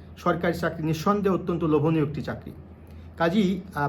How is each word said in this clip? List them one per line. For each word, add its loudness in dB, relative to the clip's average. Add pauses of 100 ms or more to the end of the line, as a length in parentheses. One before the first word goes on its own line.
(160)
সরকারি 0
চাকরি -4
নিঃসন্দেহে 2
অত্যন্ত -2
লোভনীয় 4
একটি -4
চাকরি। -10 (640)
কাজেই, 2 (140)
আহ, 0